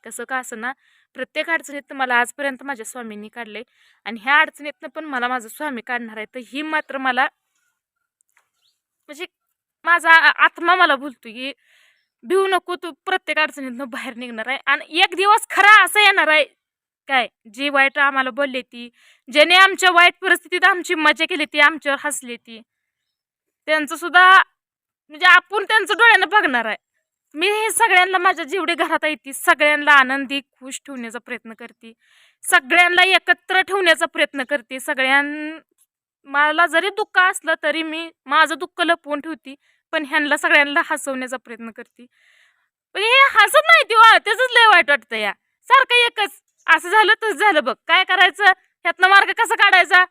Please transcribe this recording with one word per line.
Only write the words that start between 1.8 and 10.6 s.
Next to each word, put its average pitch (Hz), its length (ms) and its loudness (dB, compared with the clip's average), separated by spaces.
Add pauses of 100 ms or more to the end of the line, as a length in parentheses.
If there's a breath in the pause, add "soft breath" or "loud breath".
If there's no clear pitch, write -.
मला 262 220 -4
आजपर्यंत 262 480 -4
माझ्या 262 240 -12
स्वामींनी 214 420 -16
काढलंय 220 340 -16 (420)
आणि 220 180 -12
ह्या 285 180 2
अडचणीतनं 302 480 -6
पण 311 160 -14
मला 254 240 -6
माझा 247 200 -8
स्वामी 277 320 -10
काढणार 240 360 -10
आहे. 214 180 -12
तर 254 140 -12
ही 277 140 -10
मात्र 302 360 -6
मला, 262 260 -2 (1800)
म्हणजे 294 200 -16 (580)
माझा 330 260 0
आ-, 311 340 4
आत्मा 339 300 0